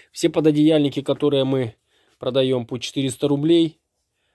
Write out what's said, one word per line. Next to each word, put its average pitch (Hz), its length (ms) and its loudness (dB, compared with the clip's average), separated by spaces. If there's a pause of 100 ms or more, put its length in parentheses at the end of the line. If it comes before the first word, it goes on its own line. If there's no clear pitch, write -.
(120)
Все - 180 -2
пододеяльники, 151 720 2
которые 139 420 0
мы 131 320 -2 (440)
продаём 127 480 -2
по 131 100 -10
четыреста 135 500 -6
рублей, 160 520 0 (560)